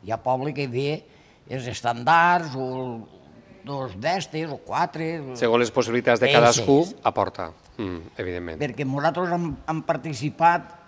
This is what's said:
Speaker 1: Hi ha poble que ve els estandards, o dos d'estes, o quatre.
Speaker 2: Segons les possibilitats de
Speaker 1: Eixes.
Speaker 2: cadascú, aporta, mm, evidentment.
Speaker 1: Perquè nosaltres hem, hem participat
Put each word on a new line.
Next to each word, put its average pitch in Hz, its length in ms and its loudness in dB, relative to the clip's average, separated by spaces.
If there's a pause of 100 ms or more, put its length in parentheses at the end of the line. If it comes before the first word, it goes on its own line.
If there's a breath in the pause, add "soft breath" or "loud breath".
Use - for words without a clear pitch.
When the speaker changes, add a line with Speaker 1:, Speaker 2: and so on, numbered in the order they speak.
Speaker 1:
Hi 95 80 -8
ha 113 100 -4
poble 131 320 -2
que 139 140 -6
ve 139 360 -4 (440 soft breath)
els 123 200 -8
estandards, 156 880 2
o 127 520 -6 (560)
dos 131 360 -8
d'estes, 160 500 -4
o 139 80 -8
quatre. 160 760 -4
Speaker 2:
Segons 120 240 4
les 120 120 2
possibilitats 120 480 2
de 127 80 4
Speaker 1:
Eixes. 139 140 8
Speaker 2:
cadascú, 120 460 6 (160)
aporta, 98 480 -2 (260)
mm, 92 220 -6 (180)
evidentment. 87 420 -6
Speaker 1:
Perquè 143 260 -6
nosaltres 156 460 -2
hem, 170 240 -2 (120)
hem 156 160 -4
participat 160 1040 0